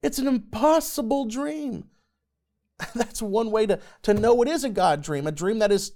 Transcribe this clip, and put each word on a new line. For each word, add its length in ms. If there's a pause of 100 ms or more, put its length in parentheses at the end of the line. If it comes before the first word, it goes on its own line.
It's 160
an 80
impossible 960
dream. 600 (520)
<laughs> 560
That's 300
one 260
way 160
to, 140 (240)
to 100
know 300
it 40
is 160
a 60
God 320
dream, 240
a 60
dream 260
that 140
is 240